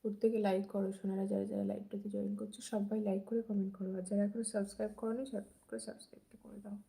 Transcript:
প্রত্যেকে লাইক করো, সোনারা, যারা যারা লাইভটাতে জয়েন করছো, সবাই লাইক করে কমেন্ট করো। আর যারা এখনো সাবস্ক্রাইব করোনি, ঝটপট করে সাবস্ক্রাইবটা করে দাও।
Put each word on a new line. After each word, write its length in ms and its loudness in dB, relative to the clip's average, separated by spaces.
প্রত্যেকে 460 4
লাইক 260 4
করো, 200 2
সোনারা, 340 0
যারা 180 2
যারা 200 0
লাইভটাতে 500 -2
জয়েন 220 0
করছো, 240 -6
সবাই 280 2
লাইক 200 2
করে 140 2
কমেন্ট 340 0
করো। 220 -2
আর 100 -4
যারা 180 4
এখনো 180 0
সাবস্ক্রাইব 460 0
করোনি, 300 0
ঝটপট 380 -6
করে 200 -4
সাবস্ক্রাইবটা 540 -16
করে 220 -14
দাও। 120 -8